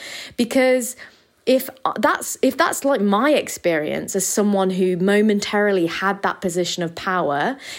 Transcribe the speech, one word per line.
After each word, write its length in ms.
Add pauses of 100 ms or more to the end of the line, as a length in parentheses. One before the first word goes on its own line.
(360)
Because 600 (480)
if, 260 (140)
uh, 140
that's, 440
if 160
that's, 260
like, 160
my 300
experience 840
as 120
someone 440
who 280
momentarily 880
had 360
that 200
position 400
of 120
power 640 (220)